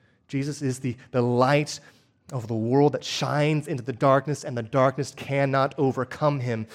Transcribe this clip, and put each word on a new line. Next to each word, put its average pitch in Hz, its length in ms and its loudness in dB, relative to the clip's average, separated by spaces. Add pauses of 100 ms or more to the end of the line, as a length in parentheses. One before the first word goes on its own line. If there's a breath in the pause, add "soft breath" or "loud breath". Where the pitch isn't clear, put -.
(280)
Jesus 143 360 -6
is 131 160 -4
the, 123 180 -6 (140 loud breath)
the 127 100 0
light 127 580 2 (520 soft breath)
of 120 160 -8
the 113 80 -4
world 131 380 4
that - 120 0
shines 147 600 0
into 127 160 -6
the 127 100 -6
darkness, 139 500 2
and 131 140 -6
the 117 60 -4
darkness 135 520 0
cannot 139 600 0
overcome 139 600 0
him. 117 360 -4